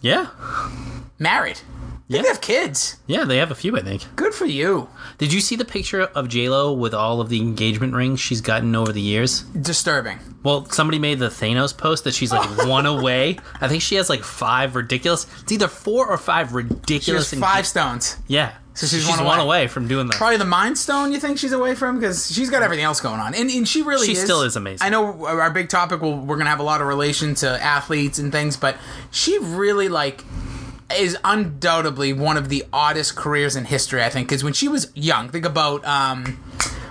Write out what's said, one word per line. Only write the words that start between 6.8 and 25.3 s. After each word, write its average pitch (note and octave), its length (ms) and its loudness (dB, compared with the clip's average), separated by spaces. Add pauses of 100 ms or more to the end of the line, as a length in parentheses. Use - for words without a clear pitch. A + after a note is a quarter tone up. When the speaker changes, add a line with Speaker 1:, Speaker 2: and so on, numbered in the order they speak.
Speaker 1:
all A2+ 280 0
of A2+ 80 -2
the A#2 100 0
engagement A2 540 0
rings B2+ 260 0
she's A2 220 -2
gotten A2+ 340 2
over A2+ 160 2
the G#2 80 -2
years? G#2 440 0 (180)
Speaker 2:
Disturbing. C#3 580 -2 (240)
Speaker 1:
Well, C#3 220 2
somebody D#3 340 2
made D3 200 2
the B2 100 2
Thanos A#2+ 480 0
post D#3 260 0
that B2 100 0
she's, A2+ 200 0
like, - 160 2
Speaker 2:
<laughs> G#2 180 0
Speaker 1:
one C3+ 180 4
away. C3+ 520 2 (240)
I - 80 0
think D#3+ 120 0
she - 140 0
has, F#3+ 140 2
like, A#2+ 140 0
five B2+ 520 0
ridiculous. C3 500 0 (180)
It's - 100 -4
either G3+ 160 2
four A#3+ 360 0
or G3 120 0
five D#3+ 360 0
ridiculous C#3+ 760 0
Speaker 2:
She D3 80 -6
has C3 40 0
five F#3+ 160 4
Speaker 1:
engage- F#3+ 100 0
Speaker 2:
stones. B2+ 500 -2 (100)
Speaker 1:
Yeah. C3+ 240 2 (220)
Speaker 2:
So - 140 -4
she's D#3 180 0
Speaker 1:
She's E3+ 120 2
Speaker 2:
one D#3 80 2
Speaker 1:
one D#3+ 140 4
Speaker 2:
away. D#3+ 240 4
Speaker 1:
away A#2+ 40 2
from A#2+ 200 -4
doing C3 200 0
that. A#2 100 2
Speaker 2:
Probably A3+ 200 4
the G3+ 80 2
Mind F#3+ 320 2
Stone, C#4 360 0
you C#4+ 60 -2
think C#4+ 180 -2
she's C4+ 140 -2
away B3+ 240 0
from? B3+ 260 -2
'Cause F3+ 320 -2
she's B3+ 160 0
got B3 140 2
everything D#3+ 220 2
else D3+ 160 2
going A2 180 -2
on. A2+ 160 -4
And, A#3+ 160 0
and A#3+ 160 2
she D#4 140 2
really C#4 260 2
Speaker 1:
She F#3 60 2
Speaker 2:
is. F#3 80 2
Speaker 1:
still F3 220 4
is A#2+ 120 0
amazing. G2 300 -2
Speaker 2:
I G3 40 2
know G3+ 360 0
our E3 260 2